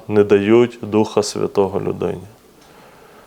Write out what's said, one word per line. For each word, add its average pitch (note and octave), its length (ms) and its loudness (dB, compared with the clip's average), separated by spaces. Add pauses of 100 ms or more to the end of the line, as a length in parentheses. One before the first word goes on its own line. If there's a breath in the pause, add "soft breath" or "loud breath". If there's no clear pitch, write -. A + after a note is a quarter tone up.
не G#2 160 2
дають G#2+ 580 2
Духа G#2+ 400 -2
Святого G2+ 580 -2
людині. F#2+ 420 -6 (1040 soft breath)